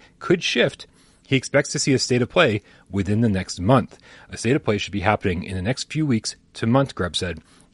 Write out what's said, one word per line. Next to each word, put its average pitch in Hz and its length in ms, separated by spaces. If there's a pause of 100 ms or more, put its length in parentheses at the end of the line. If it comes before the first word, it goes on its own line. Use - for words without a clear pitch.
(200)
could 175 240
shift, - 420 (400)
he 135 100
expects - 360
to 147 80
see 143 140
a 120 40
State 120 240
of 113 60
Play 117 340 (260)
within 101 320
the 117 80
next 95 300
month. 104 400 (320)
"A - 60
State 120 180
of - 80
Play 104 160
should 95 140
be 98 80
happening 92 420
in 95 140
the 92 60
next - 300
few 156 140
weeks 113 300 (180)
to - 140
month," 131 260
Grubb 87 220
said. 85 240 (340)